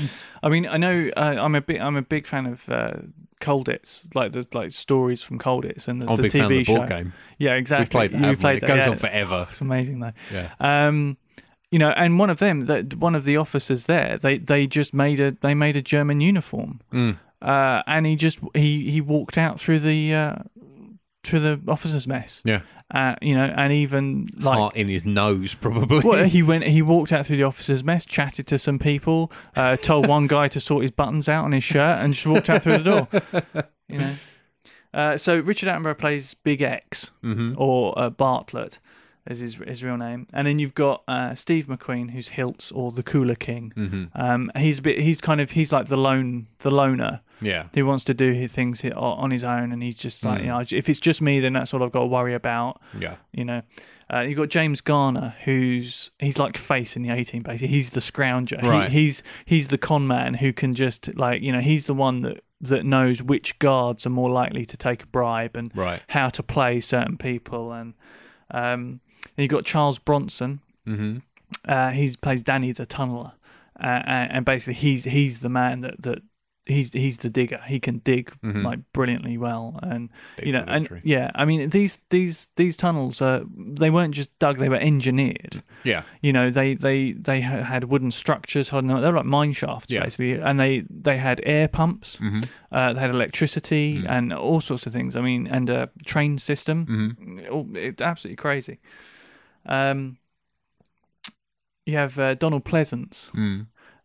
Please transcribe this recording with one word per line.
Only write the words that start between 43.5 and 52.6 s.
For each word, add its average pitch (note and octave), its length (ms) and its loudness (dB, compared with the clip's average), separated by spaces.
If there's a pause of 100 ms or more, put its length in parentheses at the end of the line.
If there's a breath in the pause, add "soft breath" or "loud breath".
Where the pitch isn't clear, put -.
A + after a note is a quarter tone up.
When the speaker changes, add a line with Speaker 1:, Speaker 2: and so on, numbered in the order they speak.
Speaker 2:
Mm-hmm. G2 280 -4 (160)
Speaker 1:
Um, B2 360 0
he's D3 220 2
a C3+ 40 -12
bit, D3+ 180 0
he's D#3 200 2
kind D3+ 200 2
of, C#3 120 -2
he's D#3 200 2
like C3+ 160 2
the C#3 80 0
lone, C3 500 0 (140)
the C#3 100 0
loner C3 500 2 (200 soft breath)
Speaker 2:
Yeah. F2+ 340 -2
Speaker 1:
who C#3 120 2
wants C3+ 180 0
to C3+ 100 0
do B2+ 180 4
his B2 200 -2
things B2 300 -4
hi-, B2+ 80 -4
o-, - 100 -8
on C3 300 -2
his B2 140 -2
own, A#2+ 280 -2
and A#2+ 100 -8
he's A#2+ 140 -6
just - 280 -10
like, G#2 160 -2
Speaker 2:
Mm. - 20 -6
Speaker 1:
you B2 60 -4
know, B2 160 -2 (140)
"If C3 100 -4
it's C#3+ 120 2
just E3 220 2
me, C#3 180 2
then C3 120 0
that's B2+ 220 -4
all B2+ 80 0
I've B2 100 -4
got B2+ 80 0
to B2 60 2
worry B2 280 0
about." A#2+ 460 -4 (180 loud breath)